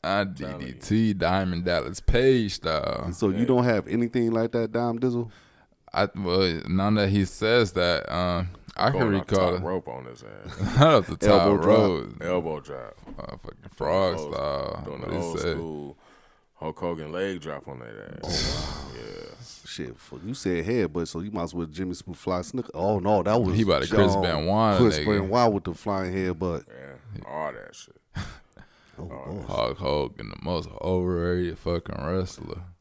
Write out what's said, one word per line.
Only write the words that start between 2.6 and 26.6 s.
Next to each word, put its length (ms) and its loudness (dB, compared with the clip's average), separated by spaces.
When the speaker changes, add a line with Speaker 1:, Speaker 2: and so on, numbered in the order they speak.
Speaker 3:
So 160 2
you 120 2
Speaker 2:
Yeah. 40 4
Speaker 3:
don't 200 4
have 220 2
anything 460 0
like 200 0
that, 200 -2
Dime 260 -2
Dizzle? 320 -2
Speaker 1:
I, 240 0
well, 520 2
now 220 2
that 200 4
he 140 6
says 480 2
that, 400 0
um, 360 0
I 140 2
can 100 0
Speaker 2:
Going 140 2
off 160 -2
Speaker 1:
recall 260 4
Speaker 2:
top 80 -4
rope 240 -4
on 160 -10
his 180 -16
ass. 380 -14
Speaker 1:
<laughs> 180 2
Not 160 10
off 120 6
the 100 -6
top 260 6
Speaker 3:
Elbow 200 6
drop. 160 8
Speaker 1:
rope. 440 0
Speaker 2:
Elbow 380 -2
drop. 340 -12
Speaker 1:
Motherfucking 580 -14
frog 440 2
Speaker 2:
Old, 160 -6
Speaker 1:
style. 500 -4
Speaker 2:
doing 160 -10
Speaker 1:
What 80 -6
Speaker 2:
the 80 -4
Speaker 1:
he 60 -2
Speaker 2:
old 180 -4
Speaker 1:
say? 140 0
Speaker 2:
school 440 -8
Hulk 220 -8
Hogan 340 -6
leg 280 -4
drop 280 -10
on 100 -14
that 440 -16
ass. 640 -4
Speaker 3:
Oh, 80 -14
wow. 80 -14
Speaker 2:
Yeah. 340 -14
Speaker 3:
Shit, 340 -10
for, 240 -18
you 120 -8
said 320 -2
headbutt, 420 -2
so 120 -8
you 100 -8
might 140 -4
as 100 -8
well 120 -4
Jimmy 280 -6
Smooth 220 -12
Fly 260 -2
Snooker. 320 -8
Oh, 240 2
no, 240 4
that 180 4
was 160 2
Speaker 1:
He 60 4
about 220 4
to 40 -4
Chris 240 6
Speaker 3:
John 100 2
Speaker 1:
Benoit, 560 2
Speaker 3:
Chris 200 6
Speaker 1:
nigga. 80 0
Speaker 3:
Benoit 320 4
with 100 -2
the 100 -4
flying 380 -2
headbutt. 560 -2